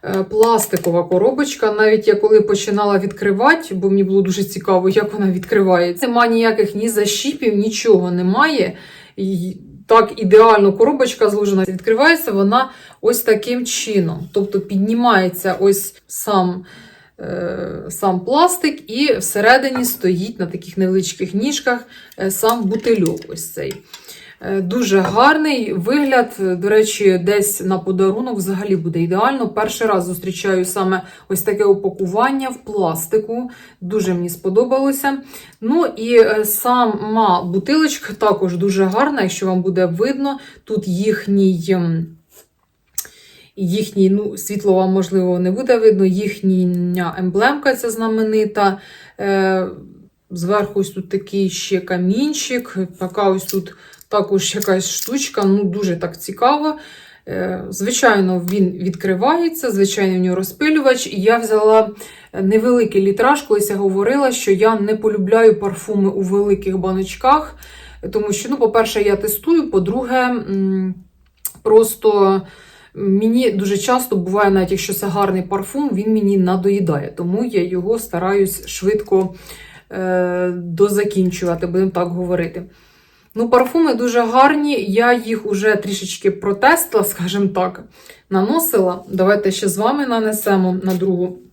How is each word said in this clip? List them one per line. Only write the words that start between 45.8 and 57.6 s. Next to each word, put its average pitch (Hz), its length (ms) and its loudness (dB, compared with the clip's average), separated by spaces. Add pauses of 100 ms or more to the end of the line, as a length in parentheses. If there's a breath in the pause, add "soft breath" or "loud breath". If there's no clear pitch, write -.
їхня 180 1120 0
емблемка 247 580 0
ця 240 140 -6
знаменита. 220 880 0 (420 loud breath)
Е, 190 480 0 (600)
зверху 202 500 -2
ось 196 100 -2
тут 185 200 -12
такий 196 400 -2
ще - 300 -4
камінчик, 233 1000 -2 (220)
така 190 300 -2
ось 190 160 -2
тут 190 300 -6 (340 loud breath)
також 202 460 -2
якась 190 340 -2
штучка, - 560 -4
ну, 202 180 2
дуже 190 320 -2
так 165 260 -8
цікаво. 294 540 0 (520 loud breath)
Е, 180 420 -6